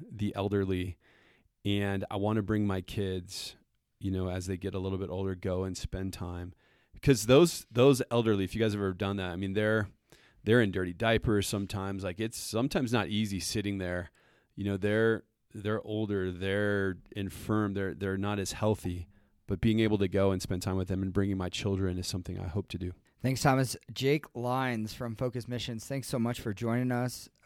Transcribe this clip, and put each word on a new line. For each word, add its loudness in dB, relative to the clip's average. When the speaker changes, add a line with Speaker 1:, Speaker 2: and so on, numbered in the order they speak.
Speaker 1:
the -2
elderly, 0
and 0
I -4
wanna 2
bring 2
my 0
kids, -6
you 0
know, 0
as -4
they -2
get -6
a -4
little -2
bit -4
older, -2
go -2
and -4
spend -4
time. -8
Because 4
those, 8
those 6
elderly, 4
if -2
you -4
guys 2
have -2
ever 0
done -2
that, -4
I -6
mean, -4
they're, 2
they're 6
in 2
dirty -2
diapers 2
sometimes. -4
Like, -6
it's -4
sometimes 0
not 2
easy 0
sitting -2
there. -4
You -6
know, 0
they're, 2
they're -4
older, -2
they're 0
infirm, 0
they're, -2
they're -2
not -2
as -4
healthy. 0
But -2
being 4
able 4
to 2
go 4
and 0
spend -4
time -2
with -2
them -2
and -2
bringing 2
my -2
children -2
is -6
something -6
I -6
hope -4
to -6
do. -6
Speaker 2:
Thanks, 0
Thomas. 4
Jake 2
Lines -2
from -8
Focus -4
Missions, -6
thanks -6
so -2
much 0
for -4
joining 0
us. -4